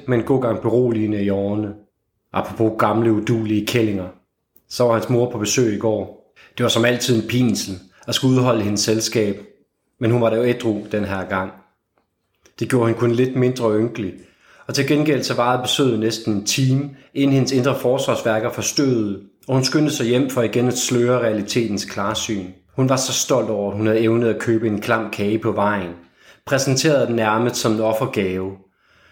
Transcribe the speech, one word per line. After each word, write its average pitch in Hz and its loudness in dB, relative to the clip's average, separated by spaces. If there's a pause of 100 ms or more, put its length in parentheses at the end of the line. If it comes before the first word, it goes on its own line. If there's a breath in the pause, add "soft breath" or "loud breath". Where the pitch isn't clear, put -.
med 123 2
en 110 0
god 131 0
gang 113 -2
beroligende 110 0
i 101 0
årene. 101 -2 (600)
Apropos 110 -2
gamle, 110 2
uduelige 107 0
kællinger. 104 0 (640)
Så - -2
var 117 4
hans 110 0
mor 120 2
på 117 -8
besøg 107 0
i 95 -6
går. 107 -4 (240 soft breath)
Det 123 -2
var 117 2
som 117 2
altid 120 0
en 104 0
pinsel 110 0 (280 soft breath)
at 120 -4
skulle 127 2
udholde 123 2
hendes 104 0
selskab, 110 0 (600)
men 117 0
hun 120 2
var 113 2
da 110 0
jo 117 2
ædru 120 0 (140)
den 104 -2
her 95 -4
gang. 95 -4 (1080)
Det 117 -4
gjorde 120 2
hende 113 0
kun 120 2
lidt 127 0
mindre 123 2
ynkelig, 110 -2 (540 loud breath)
og 120 -8
til 139 0
gengæld 147 2
så 131 -4
varede 123 2
besøget 127 0
næsten 110 -2
en 98 -2
time, 135 0 (240 loud breath)
inden 139 2
hendes 131 2
indre 131 0
forsvarsværker 120 0
forstøvede, 110 -2 (280)
og 131 -2
hun 131 2
skyndte 151 0
sig 127 -2
hjem 127 2
for 127 -2
igen 120 0
at 123 0
sløre 123 2
realitetens 107 -2
klarsyn. 101 -4 (300)
Hun 131 2
var 135 4
så 131 -2
stolt 117 0
over, 101 -2
at 101 -6
hun 107 0
havde 110 2
evnet 117 2
at 107 0
købe 113 0
en 104 -2
klam 110 -2
kage 104 -2
på 113 0
vejen. 101 -2 (540 soft breath)
Præsenterede 135 2
den 117 -2
nærmest 113 2
som 113 0
en 110 0
offergave. 98 -2 (600 soft breath)